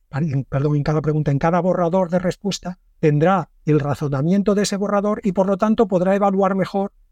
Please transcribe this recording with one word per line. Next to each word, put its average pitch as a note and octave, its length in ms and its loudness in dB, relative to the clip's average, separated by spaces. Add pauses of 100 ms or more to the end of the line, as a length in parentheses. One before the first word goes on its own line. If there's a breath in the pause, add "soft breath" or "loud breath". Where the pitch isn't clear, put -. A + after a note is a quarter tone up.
(120)
en, C#3 320 -2
perdón, D3 320 -2
en C#3+ 80 0
cada D3+ 180 0
pregunta, D3+ 300 0
en C#3 80 2
cada E3+ 200 2
borrador F3 520 0
de F3+ 80 0
respuesta, F3+ 600 -6 (200)
tendrá D#3+ 500 2 (160)
el D3+ 140 2
razonamiento D3+ 760 0
de G3+ 80 0
ese G3 140 -2
borrador G#3 460 -2
y, G3 100 0
por F#3+ 120 2
lo G3 120 0
tanto, G#3+ 300 2
podrá F#3 280 0
evaluar G3 400 2
mejor G3 380 -4 (180)